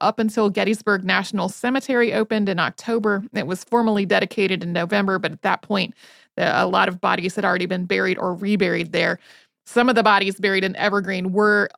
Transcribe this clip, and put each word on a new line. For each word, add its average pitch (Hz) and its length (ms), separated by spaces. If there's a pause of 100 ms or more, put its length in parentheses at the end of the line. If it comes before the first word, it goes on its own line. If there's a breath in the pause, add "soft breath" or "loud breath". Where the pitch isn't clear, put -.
up 214 180
until 220 320
Gettysburg 202 540
National 185 440
Cemetery 247 640
opened 214 340
in 180 100
October. 208 640 (100)
It 185 140
was 185 160
formally 220 440
dedicated 190 580
in 175 80
November, 190 480
but 185 100
at 160 120
that 196 200
point, 196 320 (420 soft breath)
the, - 280
a - 20
lot 190 220
of 180 120
bodies 185 360
had 202 80
already 180 220
been 180 180
buried 190 340
or 180 160
reburied 180 560
there. 170 300 (440 soft breath)
Some 240 240
of 254 60
the 226 80
bodies 196 380
buried 190 240
in 185 100
Evergreen 190 580
were 208 460